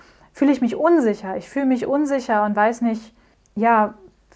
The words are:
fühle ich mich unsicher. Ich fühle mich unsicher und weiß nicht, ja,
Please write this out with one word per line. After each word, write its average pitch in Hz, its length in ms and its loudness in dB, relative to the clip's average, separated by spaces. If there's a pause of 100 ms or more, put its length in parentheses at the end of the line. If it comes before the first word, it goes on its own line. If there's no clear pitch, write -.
(320)
fühle 285 200 2
ich 262 100 0
mich 240 140 -2
unsicher. 233 640 0
Ich 185 120 -12
fühle 277 160 -4
mich 254 200 0
unsicher 262 600 -2
und 208 100 -2
weiß 226 260 0
nicht, 226 320 -4 (420)
ja, 214 380 2 (420)